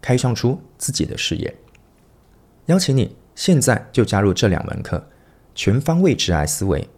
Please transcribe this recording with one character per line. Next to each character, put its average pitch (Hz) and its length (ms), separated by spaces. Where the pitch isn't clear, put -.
开 127 160
创 123 160
出 117 260
自 - 140
己 - 140
的 - 120
事 - 180
业。 - 200
邀 175 140
请 143 160
你 127 200
现 170 240
在 - 320
就 120 120
加 98 180
入 101 120
这 110 140
两 90 180
门 - 160
课， - 160
《全 - 260
方 165 220
位 175 140
职 - 160
涯 78 160
思 - 180
维》 85 160